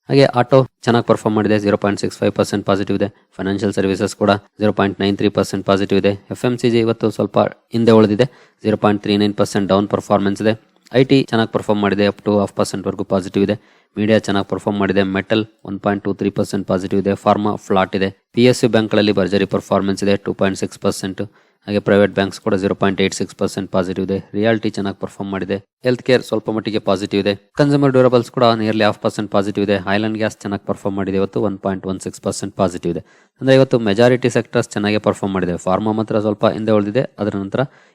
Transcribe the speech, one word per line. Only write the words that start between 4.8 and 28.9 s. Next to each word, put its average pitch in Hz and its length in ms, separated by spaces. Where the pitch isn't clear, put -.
ನೈನ್ 101 180
ತ್ರೀ 104 120
ಪರ್ಸೆಂಟ್ 98 360
ಪಾಸಿಟಿವ್ 98 340
ಇದೆ. 98 320
ಎಫ್ - 140
ಎಂ 123 120
ಸಿ 123 120
ಜಿ 117 100
ಇವತ್ತು 113 300
ಸ್ವಲ್ಪ 104 300
ಹಿಂದೆ 117 200
ಉಳಿದಿದೆ, 104 340
ಜೀರೋ 107 140
ಪಾಯಿಂಟ್ 104 260
ತ್ರೀ 104 140
ನೈನ್ 104 160
ಪರ್ಸೆಂಟ್ 98 340
ಡೌನ್ 98 200
ಪರ್ಫಾರ್ಮೆನ್ಸ್ 98 540
ಇದೆ. 110 200
ಐ 131 100
ಟಿ 135 200
ಚೆನ್ನಾಗಿ 113 300
ಪರ್ಫಾರ್ಮ್ 104 280
ಮಾಡಿದೆ, 101 240
up 101 120
to - 120
half 101 260
percent 101 320
ವರೆಗೂ 98 160
ಪಾಸಿಟಿವ್ 98 420
ಇದೆ. 104 160
ಮೀಡಿಯಾ 107 220
ಚೆನ್ನಾಗಿ 98 300
ಪರ್ಫಾರ್ಮ್ 101 300
ಮಾಡಿದೆ, 98 240
ಮೆಟಲ್ 98 420
ಒನ್ 98 160
ಪಾಯಿಂಟ್ 101 240
ಟೂ 98 100
ತ್ರೀ 101 160
ಪರ್ಸೆಂಟ್ 98 380
ಪಾಸಿಟಿವ್ 95 340
ಇದೆ, 98 140
ಫಾರ್ಮಾ 104 400
ಫ್ಲಾಟ್ 95 400
ಇದೆ. 95 380
ಪಿ 120 120
ಎಸ್ 123 180
ಯು 123 60
ಬ್ಯಾಂಕ್ 110 220
ಗಳಲ್ಲಿ 104 200
ಭರ್ಜರಿ 95 340
ಪರ್ಫಾರ್ಮೆನ್ಸ್ 98 580
ಇದೆ, 98 140
ಟೂ - 160
ಪಾಯಿಂಟ್ 98 260
ಸಿಕ್ಸ್ - 200
ಪರ್ಸೆಂಟ್. 98 420
ಹಾಗೆ 104 120
ಪ್ರೈವೇಟ್ 101 320
ಬ್ಯಾಂಕ್ಸ್ 95 280
ಕೂಡ 107 160
ಜೀರೋ 95 200
ಪಾಯಿಂಟ್ 98 260
ಏಟ್ 95 120
ಸಿಕ್ಸ್ - 220
ಪರ್ಸೆಂಟ್ 98 360
ಪಾಸಿಟಿವ್ 92 340
ಇದೆ. 95 280
ರಿಯಾಲ್ಟಿ 107 360
ಚೆನ್ನಾಗಿ 98 300
ಪರ್ಫಾರ್ಮ್ 98 320
ಮಾಡಿದೆ, 98 320
ಹೆಲ್ತ್ 123 180
ಕೇರ್ 123 220
ಸ್ವಲ್ಪ 110 280
ಮಟ್ಟಿಗೆ 107 280
ಪಾಸಿಟಿವ್ 98 420
ಇದೆ, 98 320
ಕನ್ಸ್ಯೂಮರ್ 143 380
ಡ್ಯೂರಬಲ್ಸ್ 127 400
ಕೂಡ 127 120
nearly 110 480